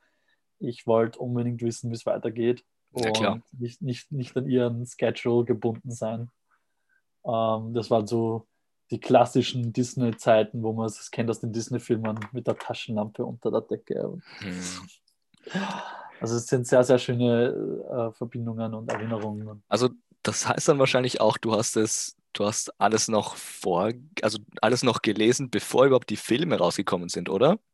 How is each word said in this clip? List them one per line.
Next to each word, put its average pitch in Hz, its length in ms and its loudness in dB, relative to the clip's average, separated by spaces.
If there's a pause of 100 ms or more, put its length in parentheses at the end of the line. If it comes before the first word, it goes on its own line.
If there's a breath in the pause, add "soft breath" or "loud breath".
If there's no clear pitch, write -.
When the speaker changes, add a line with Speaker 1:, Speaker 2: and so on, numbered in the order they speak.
(600)
Speaker 1:
ich 120 280 -8
wollte 113 320 2
unbedingt 120 420 -2
wissen, 117 300 -4
wie's 113 140 -8
weitergeht 117 580 0 (320)
Speaker 2:
Ja, 117 160 0
klar. 107 240 2
Speaker 1:
und 117 80 -12 (160)
nicht, 120 220 -8
nicht, - 300 -6
nicht 131 260 -6
an 127 100 -2
ihren 120 380 0
Schedule 120 600 0
gebunden 117 460 -2
sein. 117 380 -6 (960)
Ähm, 113 480 0
das 113 160 -2
waren 113 180 4
so 113 400 0 (440)
die 120 80 -4
klassischen 120 720 4
Disney-Zeiten, 117 880 2
wo 110 120 -2
man 113 120 -2
es - 240 -8
kennt 113 220 -2
aus 107 80 -2
den 117 120 -6
Disney-Filmen 110 680 -2 (120)
mit 123 160 -8
der 113 100 0
Taschenlampe 110 680 -6
unter 117 240 -6
der 113 120 0
Decke. - 460 -6
Und - 160 -10 (160)
Speaker 2:
Hm. 92 480 -10 (1300 loud breath)
Speaker 1:
also 117 180 -2
es 117 100 -6
sind 127 200 0
sehr, 127 160 6
sehr 123 160 6
schöne, 120 880 0
äh, 117 260 -4
Verbindungen 117 580 -6
und 117 180 -8
Erinnerungen. 107 760 -6
Speaker 2:
Also 120 220 2 (320)
das - 260 -2
heißt - 220 2
dann 147 100 4
wahrscheinlich 127 400 2
auch, 110 180 4
du 113 180 0
hast 107 200 0
es, - 400 0 (180)
du 104 120 -2
hast - 340 -4
alles 107 300 2
noch 107 260 0
vor, 95 560 -2 (300)
also 110 180 0 (220)
alles 117 220 2
noch 123 180 2
gelesen, 110 480 2
bevor 123 360 4
überhaupt 131 240 4
die 107 80 -2
Filme 131 420 0
rausgekommen 87 500 0
sind, 90 200 -6
oder? 135 300 4 (140)